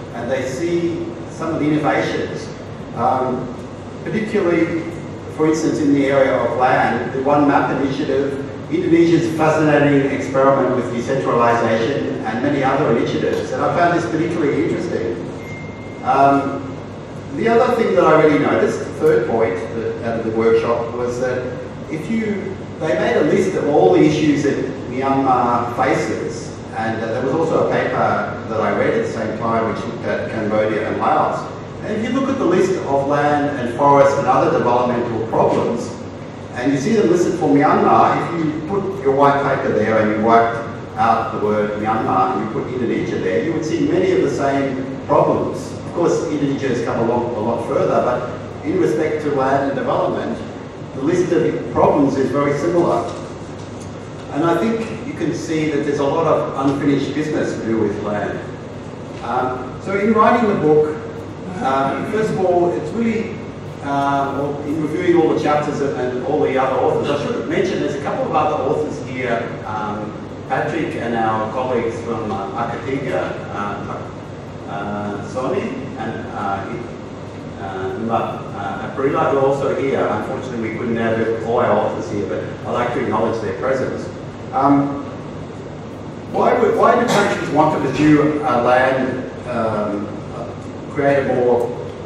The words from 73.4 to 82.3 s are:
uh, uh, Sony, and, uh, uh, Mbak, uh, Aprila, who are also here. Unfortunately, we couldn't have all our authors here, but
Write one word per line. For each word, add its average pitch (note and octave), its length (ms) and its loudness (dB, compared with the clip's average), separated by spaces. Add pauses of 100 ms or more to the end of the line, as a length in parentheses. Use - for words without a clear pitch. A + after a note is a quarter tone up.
uh, - 560 -8 (600)
uh, G3+ 580 -6
Sony, - 460 -2 (240)
and, - 320 -8
uh, G2 340 -4 (960)
uh, F#3+ 400 -6
Mbak, A2+ 560 -4
uh, A2 340 -8
Aprila, D3 420 0
who C#3 80 2
are C3+ 60 4
also C#3 360 0
here. C3 240 0
Unfortunately, A2+ 640 -4
we G#2+ 80 -6
couldn't A2+ 180 -2
have A2+ 500 0
all A#2 140 2
our G#2 180 2
authors - 320 -2
here, G2+ 180 -2
but - 140 -4 (260)